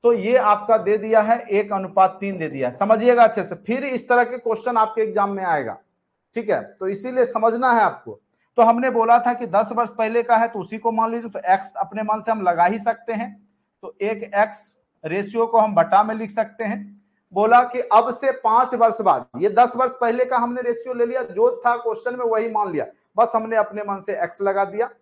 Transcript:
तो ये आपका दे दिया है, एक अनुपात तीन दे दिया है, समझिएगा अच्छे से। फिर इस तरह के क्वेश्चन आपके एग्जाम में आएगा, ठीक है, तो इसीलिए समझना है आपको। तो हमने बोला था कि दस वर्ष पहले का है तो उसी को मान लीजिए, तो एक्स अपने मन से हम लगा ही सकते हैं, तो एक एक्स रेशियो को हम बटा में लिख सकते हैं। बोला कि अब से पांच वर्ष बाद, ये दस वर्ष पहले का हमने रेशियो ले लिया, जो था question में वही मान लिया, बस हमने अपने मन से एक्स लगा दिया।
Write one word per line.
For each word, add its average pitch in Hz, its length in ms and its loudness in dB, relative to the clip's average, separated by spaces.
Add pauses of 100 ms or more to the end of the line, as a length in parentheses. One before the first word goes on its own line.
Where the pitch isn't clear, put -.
तो 233 100 4
ये 220 240 0
आपका 208 400 2
दे 202 200 0
दिया 220 240 2
है, 226 200 2
एक 208 320 -2
अनुपात 190 460 2
तीन 196 180 -6
दे 160 120 -6
दिया 143 200 -4
है, 123 60 -10
समझिएगा 226 480 4
अच्छे 220 200 2
से। 175 140 -10
फिर 254 280 -6
इस 247 240 -6
तरह 247 140 4
के 240 140 -4
क्वेश्चन 233 400 -4
आपके 220 240 0
एग्जाम 202 300 -2
में 196 120 -6
आएगा, 143 340 -2 (580)
ठीक 220 140 -6
है, 208 120 0 (100)
तो 190 160 -8
इसीलिए 240 380 -2
समझना 240 460 0
है 233 100 4
आपको। 135 380 -4 (380)
तो 240 40 4
हमने 233 280 4
बोला 233 300 4
था 240 140 0
कि 240 140 -6
दस 208 240 0
वर्ष 233 200 -2
पहले 226 320 -2
का 233 120 2
है 226 120 2
तो 226 120 -8
उसी 208 180 -10
को 226 140 -2
मान 226 200 0
लीजिए, 233 180 -8
तो 202 160 -10
एक्स 190 300 0
अपने 208 280 -6
मन 214 180 -2
से 226 100 -4
हम 220 100 -2
लगा 175 240 2
ही 226 140 0
सकते 226 340 -4
हैं, 214 340 -10 (360)
तो - 180 -16
एक 208 240 -4
एक्स 214 500 -4 (280)
रेशियो 202 420 -2
को 233 120 0
हम 214 180 2
बटा 202 280 4
में 220 120 -2
लिख 220 160 -8
सकते 220 320 -6
हैं। 208 160 -4 (540)
बोला 226 300 6
कि 247 160 -4 (140)
अब 233 180 4
से 269 220 -2
पांच 247 420 2
वर्ष 226 260 2
बाद, 147 240 2 (120)
ये 190 140 0
दस 240 240 4
वर्ष 247 160 0
पहले 247 340 -2
का 247 120 -2
हमने 240 240 -2
रेशियो 240 320 -6
ले 240 120 0
लिया, 254 180 -4
जो 220 340 0
था 240 200 0
question 233 380 -6
में 247 100 -6
वही 226 240 0
मान 208 220 -4
लिया, 151 140 -4 (320)
बस 226 180 2
हमने 220 200 -2
अपने 208 280 -2
मन 196 160 -8
से 190 160 -6
एक्स 170 260 -6
लगा 196 240 0
दिया। 208 240 -6 (120)